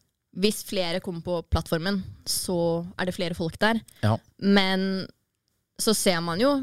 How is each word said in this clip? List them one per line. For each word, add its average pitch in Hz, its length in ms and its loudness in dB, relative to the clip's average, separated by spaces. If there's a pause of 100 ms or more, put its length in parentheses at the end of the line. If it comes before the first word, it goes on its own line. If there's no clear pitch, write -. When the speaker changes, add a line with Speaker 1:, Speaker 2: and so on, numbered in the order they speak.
(340)
Speaker 1:
hvis 202 340 0
flere 180 320 -2
kommer 170 240 -8
på 175 140 -2 (120)
plattformen, 175 520 -2 (240)
så 170 600 -2 (140)
er 190 80 -2
det 180 80 -4
flere 170 200 -4
folk 165 240 -6
der. 220 200 2 (220)
Speaker 2:
Ja. 110 160 4 (220)
Speaker 1:
Men 190 680 2 (760)
så 220 160 2
ser 175 260 2
man 170 180 -2
jo, 277 240 4